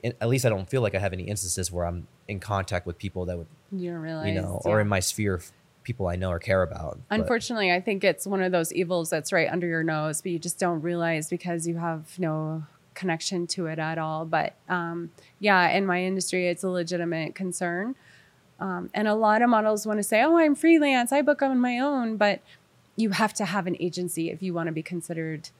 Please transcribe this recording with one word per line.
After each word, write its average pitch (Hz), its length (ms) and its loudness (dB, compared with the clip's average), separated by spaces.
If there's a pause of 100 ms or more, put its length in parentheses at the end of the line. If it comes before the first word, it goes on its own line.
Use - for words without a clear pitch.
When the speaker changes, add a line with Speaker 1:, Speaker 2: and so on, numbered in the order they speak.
Speaker 1:
at 117 240 -2
least - 180 0
I - 20 6
don't 98 200 0
feel 131 140 0
like 101 120 0
I 95 60 2
have 98 120 -2
any 90 120 -8
instances 95 480 -4
where 87 140 -2
I'm 85 200 -6 (220)
in 104 100 -6
contact 95 480 -2
with 87 120 -8
people 92 280 -6
that 90 100 -4
would, 85 100 -10 (260)
Speaker 2:
You 196 60 -6
don't 180 40 -6
Speaker 1:
you 175 100 -6
know, 170 80 -8
Speaker 2:
realize, 98 640 -4
Speaker 1:
or 104 120 2
Speaker 2:
yeah. 107 60 4
Speaker 1:
in 104 60 0
my 98 120 2
sphere 101 340 -2
of 85 160 -8 (320)
people 120 240 -6
I 87 80 -2
know 92 160 -2
or 85 80 -2
care 95 240 4
about, 80 460 -6
but 214 100 0
Speaker 2:
Unfortunately, 226 540 0
I 180 80 2
think 196 240 -2
it's 180 220 2
one 190 160 0
of 185 100 2
those 165 200 2
evils 170 380 0
that's 156 220 -2
right 170 180 2
under 175 160 -2
your 165 160 0
nose, 156 400 -2
but 190 80 -6
you 170 80 -2
just 170 220 -6
don't 175 220 0
realize 165 460 -2
because 170 380 -4
you 170 120 -2
have 165 420 -6
no 156 440 -2 (300)
connection 175 540 -4
to 175 180 -4
it 156 140 -4
at 160 180 -2
all. 156 260 -4
But, 160 300 0 (140)
um, 170 420 -4 (300)
yeah, 185 300 6
in 196 160 2
my 180 180 0
industry, 185 420 0
it's 175 160 -2
a 190 60 0
legitimate 170 680 -2
concern. 185 600 -4 (640)
Um, 180 340 -6
and 214 140 0
a 208 60 4
lot 214 280 4
of 240 80 6
models 214 360 2
wanna 214 180 0
say, 220 180 4
"Oh, 320 160 6
I'm 302 160 6
freelance, 285 560 6
I 285 120 4
book 285 200 4
on 269 160 2
my 247 220 2
own," 254 360 0
but 202 240 2 (540)
you 220 160 2
have 208 240 2
to 208 120 -2
have 180 200 -2
an 185 140 -2
agency 170 500 -4
if 165 120 -8
you 185 120 -4
wanna 165 160 -2
be 160 120 -4
considered 160 680 -6 (120)